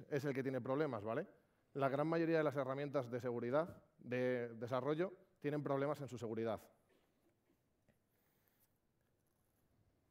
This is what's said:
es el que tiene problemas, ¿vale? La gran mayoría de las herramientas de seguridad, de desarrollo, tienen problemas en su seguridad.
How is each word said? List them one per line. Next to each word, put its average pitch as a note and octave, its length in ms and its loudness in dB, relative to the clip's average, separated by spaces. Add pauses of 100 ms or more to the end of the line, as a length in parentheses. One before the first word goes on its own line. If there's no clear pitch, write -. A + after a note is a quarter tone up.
es C#3+ 160 0
el C#3+ 80 0
que C3 100 0
tiene C3 180 -2
problemas, C3 420 0
¿vale? A#2+ 240 -2 (460)
La C3+ 160 2
gran C#3 180 2
mayoría E3 320 4
de D#3 60 4
las C#3+ 100 2
herramientas C#3 560 0
de B2 100 -2
seguridad, B2 600 0 (160)
de B2 560 0
desarrollo, C3 580 0 (280)
tienen D3 240 -2
problemas C#3 360 0
en C#3 60 -6
su A#2+ 100 -8
seguridad. A2+ 440 -2 (3500)